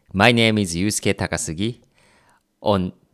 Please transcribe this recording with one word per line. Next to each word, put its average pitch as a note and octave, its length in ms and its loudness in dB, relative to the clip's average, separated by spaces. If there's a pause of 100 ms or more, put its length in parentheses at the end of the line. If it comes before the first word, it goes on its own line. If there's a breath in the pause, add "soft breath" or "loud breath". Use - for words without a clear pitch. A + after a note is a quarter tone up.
(140)
My G#2 180 6
name A2+ 280 2
is E2+ 160 -2
Yusuke G2+ 400 -2
Takasugi. F#2 640 -6 (840 soft breath)
On F#2+ 320 0 (200)